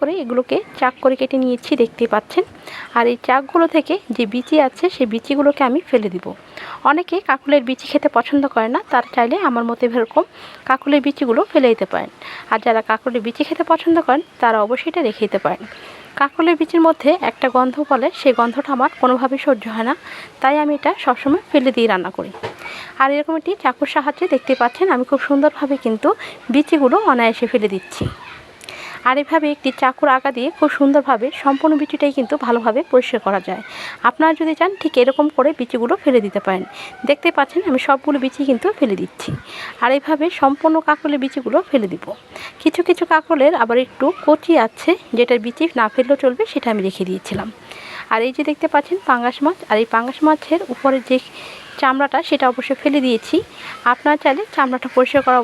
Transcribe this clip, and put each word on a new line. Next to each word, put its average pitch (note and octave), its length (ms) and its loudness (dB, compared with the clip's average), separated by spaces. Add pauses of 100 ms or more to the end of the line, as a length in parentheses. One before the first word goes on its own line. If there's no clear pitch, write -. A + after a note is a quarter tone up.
করে D4 120 -2 (100)
এগুলোকে B3 340 -2 (240)
চাক B3+ 220 0
করে C4 180 4
কেটে C4 220 -2
নিয়েছি, B3 300 -2 (100)
দেখতেই A3+ 320 -2
পাচ্ছেন। G#3+ 300 -2 (540)
আর A#3 140 4
এই A#3+ 40 -4 (100)
চাকগুলো C#4 400 2 (100)
থেকে D4+ 180 0 (220)
যে A#3+ 80 0 (100)
বিচি B3+ 220 -2 (100)
আছে, - 180 -4 (100)
সেই B3+ 180 0
বিচিগুলোকে C#4+ 560 0
আমি C4 200 0
ফেলে A3 260 0
দিব। F3+ 120 -10 (640)
অনেকে E4+ 260 0 (120)
কাঁকরোলের C#4 400 2
বিচি B3+ 220 -6
খেতে D4 260 0
পছন্দ C#4 260 2 (120)
করে A3 200 0
না, F4 60 -2 (100)
তারা B3 240 0
চাইলে A#3+ 220 2 (120)
আমার A#3 200 0
মতো A#3 180 -4
এরকম A#3 380 0 (440)
কাঁকরোলের G3 380 2
বিচিগুলো A#3 340 0 (120)
ফেলে C4+ 200 4
দিতে G#3 200 -2
পারেন। - 180 -4 (420)
আর A3+ 140 2
যারা A3+ 220 2
কাঁকরোলের A#3 380 -2
বিচি A#3+ 220 -4
খেতে E4 240 -4
পছন্দ E4 240 2 (100)
করেন, C#4+ 160 2 (200)
তারা A3+ 240 2
অবশ্যই B3+ 240 -4
এটা F4 180 -4
রেখে G#3+ 180 -4
দিতে G3+ 180 -4
পারেন। - 180 -4 (580)
কাঁকরোলের D#4+ 400 2
বিচির E4 260 2
মধ্যে D#4 240 2 (200)
একটা - 240 -2
গন্ধ B3+ 200 2 (160)
বলে, C4 180 2 (120)
সেই C4+ 180 4
গন্ধটা A#3+ 380 -2
আমার C4 140 0 (120)
কোনোভাবেই B3+ 440 0
সহ্য B3 180 2 (100)
হয় A3+ 160 -4
না, D4 40 -2 (480)
তাই C#4 220 2
আমি D4 140 0
এটা - 120 0 (140)
সবসময় C#4 460 0
ফেলে C4 260 4
দিয়ে A#3 160 4
রান্না F#3 240 -2
করি। F#3+ 140 -8 (720)
আর C4+ 140 4
এরকম D4 260 -2
একটি E4+ 120 -4 (100)
চাকুর C#4 320 -2
সাহায্যে D4 400 0
দেখতে - 260 -2
পাচ্ছেন B3 340 0
আমি B3 160 0
খুব C4+ 180 2
সুন্দরভাবে C#4+ 460 0 (100)
কিন্তু A3+ 240 0 (460)
বিচিগুলো C#4+ 420 4 (160)
অনায়াসে A#3 400 2
ফেলে G#3+ 240 0
দিচ্ছি। - 280 -10 (1040)
আর C4 140 2
এভাবে D4+ 320 0
একটি C4+ 160 -2 (100)
চাকুর C4 360 2
আগা C4+ 200 -2
দিয়ে B3 120 -2 (100)
খুব D4+ 100 4 (100)
সুন্দরভাবে C#4 480 2 (160)
সম্পূর্ণ C#4 380 2
বিচিটাই D4 380 -2
কিন্তু C4 160 -2 (120)
ভালোভাবে A#3 340 0 (120)
পরিষ্কার B3 340 2
করা G3 220 0
যায়। F#3+ 140 -8 (460)
আপনারা D#4 320 2
যদি D#4+ 180 0
চান F4 120 2 (100)
ঠিক D#4 120 -4 (100)
এরকম C4+ 240 2 (100)
করে C4+ 140 4 (100)
বিচিগুলো A#3+ 420 -2
ফেলে B3+ 240 4
দিতে G3 200 -4
পারেন। F#3+ 160 -2 (460)
দেখতে D4 280 0
পাচ্ছেন D4 240 0 (100)
আমি C4 180 0
সবগুলো C#4+ 360 0
বিচি C4 160 -4 (100)
কিন্তু B3 160 0 (120)
ফেলে G#3 240 0
দিচ্ছি। - 280 -10 (520)
আর B3 140 2
এইভাবে D4 280 -2 (160)
সম্পূর্ণ C#4+ 360 2 (120)
কাঁকরোলের D4+ 360 0
বিচিগুলো C4 340 -2 (120)
ফেলে A3 220 0
দিব। - 120 -10 (580)
কিছু D#4+ 260 0
কিছু F4 240 2
কাঁকরোলের D#4 400 4 (100)
আবার A#3 240 2
একটু - 200 -2 (200)
কচি D4+ 260 2 (140)
আছে, - 240 -2 (280)
যেটার A#3+ 280 2
বিচি A#3+ 180 -2 (160)
না A3 140 4
ফেললেও B3+ 280 2
চলবে, B3+ 200 0 (100)
সেটা B3+ 200 -4
আমি G#3 160 -2
রেখে F#3+ 200 -6
দিয়েছিলাম। F#3+ 400 -8 (640)
আর A3 140 2
এই C4 100 -4
যে D4+ 140 -2
দেখতে D4+ 220 -2
পাচ্ছেন D4 240 0 (120)
পাঙ্গাস B3 360 0
মাছ, E4 140 0 (120)
আর G#3+ 120 4
এই A3+ 120 -2
পাঙ্গাস A#3 320 -2
মাছের D#4 340 2 (120)
উপরে C4+ 260 0 (100)
যে B3+ 80 4 (640)
চামড়াটা C4+ 380 0 (100)
সেটা C#4 240 0
অবশ্যই B3+ 300 -6
ফেলে C#4+ 240 0
দিয়েছি। A#3+ 300 0 (560)
আপনারা D4 300 2
চাইলে D4 200 2 (120)
চামড়াটা B3+ 420 -2
পরিষ্কার B3+ 300 2
করা B3+ 180 4